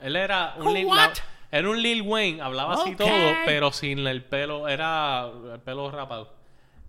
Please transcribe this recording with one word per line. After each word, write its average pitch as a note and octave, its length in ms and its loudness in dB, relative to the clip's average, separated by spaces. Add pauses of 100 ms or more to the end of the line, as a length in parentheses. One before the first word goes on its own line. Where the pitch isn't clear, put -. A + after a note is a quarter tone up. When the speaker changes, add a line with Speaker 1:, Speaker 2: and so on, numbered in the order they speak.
Speaker 1:
Él C#3 140 -4
era F#3+ 420 0
un - 100 -2
Speaker 2:
Who, G#4+ 60 4
Speaker 1:
Lil, A#4 120 2
Speaker 2:
what? G4 240 8 (400)
Speaker 1:
era D#3+ 180 2
un A3+ 140 0
Lil A#3 200 2
Wayne, G3 400 0
hablaba C3+ 320 -2
así F4+ 160 0
Speaker 2:
Ok. - 80 -8
Speaker 1:
todo, G#3 340 4 (120)
pero D3 280 2
sin C#3 340 -4
el B2+ 180 -4
pelo, D3 440 -4
era D3 580 0 (280)
el A#2+ 60 -16
pelo C#3 300 -8
rapado. C3+ 420 -10 (560)